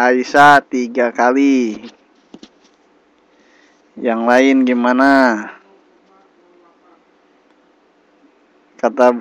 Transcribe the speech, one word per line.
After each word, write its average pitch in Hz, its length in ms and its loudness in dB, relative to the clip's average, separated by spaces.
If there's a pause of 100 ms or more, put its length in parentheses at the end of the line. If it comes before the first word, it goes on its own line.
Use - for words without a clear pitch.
(100)
Aisyah, 143 560 2
tiga 123 480 -6
kali. 123 720 -2 (2000)
Yang 117 320 -6
lain 131 300 2 (100)
gimana? 123 440 0 (3750)
Kata, 123 380 0